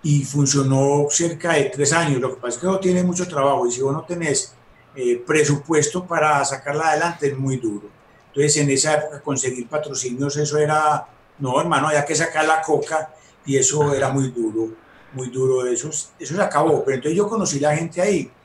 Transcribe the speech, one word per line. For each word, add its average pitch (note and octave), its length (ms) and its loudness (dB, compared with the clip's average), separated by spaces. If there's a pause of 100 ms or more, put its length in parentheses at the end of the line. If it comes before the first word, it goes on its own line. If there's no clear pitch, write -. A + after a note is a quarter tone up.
y D3 220 2
funcionó C#3 840 2
cerca E3+ 460 0
de C#3+ 100 2
tres C#3+ 300 0
años. D3 260 2
Lo B2+ 140 -4
que - 60 -18
pasa A#2+ 160 -6
es - 40 -14
que F3 60 -4
no F#3+ 120 2
tiene F#3 240 2
mucho F3+ 240 0
trabajo, C3+ 400 2
y A#2+ 60 0
si B2 80 -6
vos C3+ 140 0
no D#3 80 -6
tenés, E3 500 -4 (420)
eh, A#2+ 320 0
presupuesto D3+ 800 2
para D3+ 380 2
sacarla C#3+ 460 -2
adelante, D#3 380 0
es C3 100 -4
muy C3+ 180 -2
duro. G#2 320 -6 (400)
Entonces, D3 300 2
en C#3+ 120 2
esa D3 280 2
época, D3 220 -6
conseguir B2+ 480 -4
patrocinios, C#3 680 -4
eso D3 220 -2
era, D3+ 500 2 (320)
no, C3+ 200 0
hermano, D#3 280 0
había D3 160 2
que D#3+ 100 -4
sacar D#3 320 0
la D#3+ 160 2
coca, D#3 500 -2 (320)
y C3+ 120 0
eso C#3+ 360 2
era C3+ 180 0
muy C3+ 180 0
duro, A2+ 400 -4 (460)
muy B2+ 160 -8
duro, C3 360 0
eso, B2 220 -2
eso - 460 -10
se G3 80 -2
acabó. D3+ 420 2
Pero C3+ 120 0
entonces D3+ 200 -2
yo G#3 120 0
conocí F#3+ 300 -2
la D3 160 2
gente E3 260 -4
ahí. F3+ 300 0 (140)